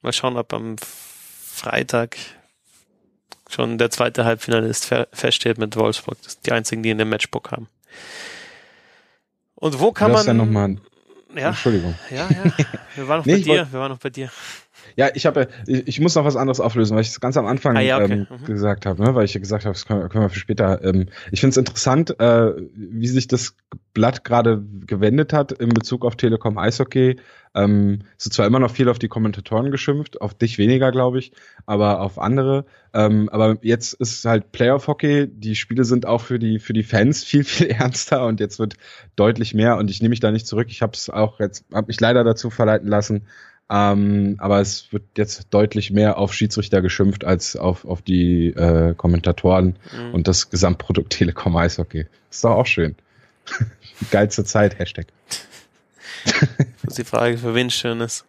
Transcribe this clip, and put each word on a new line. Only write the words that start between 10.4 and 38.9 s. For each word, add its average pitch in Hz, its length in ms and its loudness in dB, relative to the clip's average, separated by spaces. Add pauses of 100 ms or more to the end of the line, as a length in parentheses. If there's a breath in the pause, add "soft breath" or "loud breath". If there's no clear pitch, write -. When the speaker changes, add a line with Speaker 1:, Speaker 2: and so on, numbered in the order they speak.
Speaker 2:
noch 107 60 0
mal 101 260 0 (580)
Speaker 1:
Ja. 139 140 -2
Speaker 2:
Entschuldigung. 92 460 -2 (140)
Speaker 1:
Ja, 139 200 -8
ja. 185 140 0 (280)
Speaker 2:
<laughs> - 240 -18
Speaker 1:
Wir 139 120 -10
waren 156 120 0
noch 147 60 -6
Speaker 2:
Nee, 147 80 4
Speaker 1:
bei 196 60 4
Speaker 2:
ich 180 60 -2
Speaker 1:
dir. 156 140 4
Speaker 2:
wollt 139 140 -6
Speaker 1:
Wir 131 60 -6
waren 135 120 -6
noch 127 80 -12
bei 139 100 -8
dir. 127 220 -12 (680 loud breath)
Speaker 2:
Ja, 135 160 4
ich - 120 -6
hab 147 120 4
ja, 131 80 4 (220 loud breath)
ich, 131 200 -2
ich 139 140 -8
muss 165 140 4
noch 147 100 4
was 143 100 2
anderes 131 240 0
auflösen, 113 360 2
weil 110 80 4
ich 113 60 -2
das - 120 -12
ganz 131 160 0
am 117 80 0
Anfang, 127 320 0
Speaker 1:
Ah, 131 40 4
ja, 131 180 2
okay. 101 140 2
Speaker 2:
ähm, 101 160 -2
Speaker 1:
Mhm. 127 160 -16
Speaker 2:
gesagt 101 400 -2
hab, 95 140 -4
ne, 123 160 4
weil 113 80 4
ich 98 100 -2
ja 98 60 -6
gesagt 101 240 -4
hab, 104 100 -4
das - 120 -10
können, 101 240 -2
können 107 160 2
wir 95 40 0
für - 100 -8
später, 101 440 0
ähm, 92 240 2 (240 loud breath)
ich 101 80 -4
find's 135 160 4
interessant, 131 640 0
äh, 117 320 6 (240)
wie 110 320 -6
sich 127 200 0
das 117 280 -2 (380)
Blatt 120 320 0
gerade 117 360 2 (240)
gewendet 107 460 0
hat 151 220 0
in 117 160 -2
Bezug 117 340 0
auf 117 140 -2
Telekom 113 400 0
Eishockey. 127 600 0 (360 loud breath)
Ähm, 101 480 2 (160 soft breath)
es - 80 -12
wird 104 80 -6
zwar 104 140 2
immer 123 120 4
noch 123 120 2
viel 123 180 2
auf 120 100 0
die 113 80 -4
Kommentatoren 110 640 -2
geschimpft, 143 480 -4
auf 104 140 -6
dich - 240 -2
weniger, 127 340 4
glaub 127 240 0
ich, 131 160 -6 (340 loud breath)
aber 104 360 2
auf 95 180 -6
andere. 135 460 0 (280 soft breath)
Ähm, 107 360 2
aber 110 320 2
jetzt 117 320 -2
ist - 320 -6
halt 113 260 0
Playoff-Hockey, 143 760 0
die 107 260 -6
Spiele 117 300 0
sind 120 200 2
auch 117 160 2
für 123 180 -4
die, 110 200 0
für - 140 -6
die 107 100 2
Fans 113 400 2
viel, 143 220 2
viel - 220 0
<laughs> - 20 -4
ernster 127 560 0
und 110 160 -2
jetzt 101 180 -6
wird 107 160 -4 (400 loud breath)